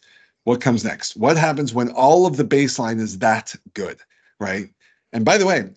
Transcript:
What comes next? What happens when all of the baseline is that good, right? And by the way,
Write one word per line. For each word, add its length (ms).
What 180
comes 240
next? 320
What 200
happens 360
when 160
all 380
of 100
the 60
baseline 560
is 180
that 380
good, 240
right? 300
And 140
by 140
the 80
way, 300